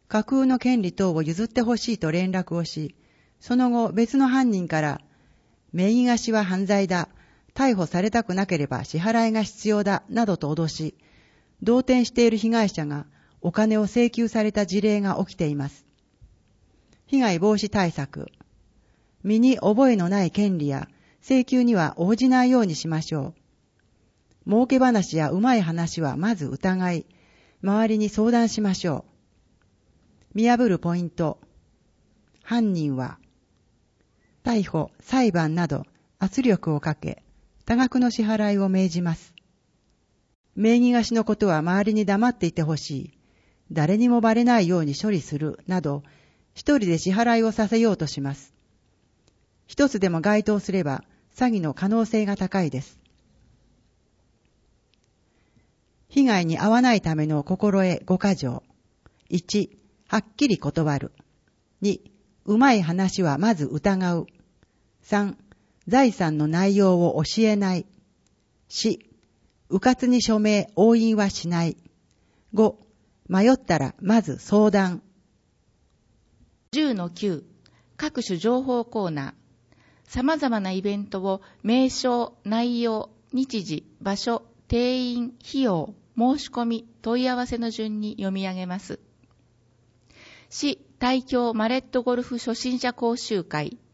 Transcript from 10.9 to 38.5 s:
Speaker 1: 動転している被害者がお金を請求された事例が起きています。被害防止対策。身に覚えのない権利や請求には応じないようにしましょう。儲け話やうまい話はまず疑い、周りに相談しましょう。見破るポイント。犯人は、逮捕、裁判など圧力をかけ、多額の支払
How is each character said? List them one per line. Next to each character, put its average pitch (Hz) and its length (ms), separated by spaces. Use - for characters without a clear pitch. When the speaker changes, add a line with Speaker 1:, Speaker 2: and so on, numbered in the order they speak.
Speaker 1:
動 233 160
転 254 260
し - 80
て 240 140
い 226 40
る 220 60
被 220 140
害 226 180
者 165 160
が 147 220
お 170 120
金 214 260
を 214 40
請 233 280
求 233 180
さ 220 140
れ 214 100
た 208 140
事 185 160
例 208 180
が 196 240
起 - 100
き - 0
て 170 120
い 147 100
ま 139 140
す。 - 160
被 277 140
害 202 180
防 208 180
止 202 140
対 185 200
策。 - 360
身 214 160
に 254 160
覚 240 340
え 233 60
の 175 120
な 196 160
い 160 60
権 202 280
利 147 100
や 139 200
請 262 240
求 254 180
に 240 120
は 165 220
応 180 180
じ 247 140
な 254 160
い 254 60
よ 254 100
う 220 60
に 165 80
し 160 140
ま 160 140
し - 120
ょ 156 200
う。 180 40
儲 233 160
け 262 120
話 233 380
や 151 140
う 180 100
ま 247 160
い 214 60
話 165 380
は 139 160
ま 202 180
ず 160 120
疑 185 460
い、 165 140
周 208 260
り 220 100
に 214 100
相 214 220
談 233 180
し 220 120
ま 196 140
し 180 140
ょ 143 160
う。 - 20
見 220 140
破 240 80
る 180 100
ポ 170 160
イ 175 80
ン 165 80
ト。 160 300
犯 226 300
人 147 240
は、 - 220
逮 220 220
捕、 151 240
裁 247 320
判 160 220
な 175 120
ど - 180
圧 190 220
力 202 320
を 147 80
か 156 140
け、 - 280
多 233 100
額 254 220
の 247 120
支 226 120
払 214 320